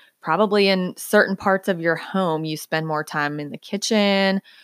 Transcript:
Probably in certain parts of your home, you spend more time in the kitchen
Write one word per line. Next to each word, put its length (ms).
Probably 480
in 280
certain 380
parts 320
of 120
your 180
home, 480
you 120
spend 300
more 160
time 360
in 120
the 80
kitchen 840